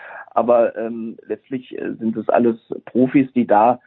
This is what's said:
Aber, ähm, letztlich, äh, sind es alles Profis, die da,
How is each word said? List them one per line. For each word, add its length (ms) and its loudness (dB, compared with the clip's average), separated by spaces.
Aber, 460 2
ähm, 400 -8
letztlich, 500 -10
äh, 180 -8
sind 220 -4
es 120 -4
alles 280 2
Profis, 500 2
die 120 0
da, 400 4